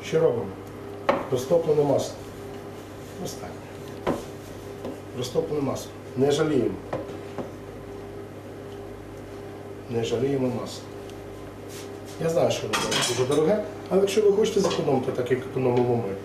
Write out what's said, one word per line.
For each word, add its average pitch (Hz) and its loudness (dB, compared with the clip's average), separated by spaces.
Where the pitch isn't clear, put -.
Що 160 4
робимо? 151 4
Розтоплене 151 6
масло. 135 2
Ось - -6
так. - -8
Розтоплене 147 0
масло. - -2
Не 139 6
жаліємо. 151 4
Не 117 0
жаліємо 127 2
масла. - -8
Я 165 4
знаю, 151 4
що - -2
воно 107 0
дуже 123 2
дороге, 185 4
але 190 6
якщо 202 4
ви 202 10
хочете 196 6
зекономити, 135 4
так 123 0
як 127 4
економимо 123 4
ми 98 0